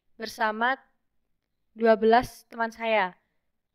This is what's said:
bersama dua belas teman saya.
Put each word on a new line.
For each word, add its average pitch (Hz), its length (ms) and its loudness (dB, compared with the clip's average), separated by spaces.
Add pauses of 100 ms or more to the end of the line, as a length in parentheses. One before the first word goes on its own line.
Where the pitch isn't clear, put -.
(160)
bersama 220 600 -4 (1000)
dua 220 240 4
belas 226 480 0
teman 226 240 -8
saya. 220 400 -2 (640)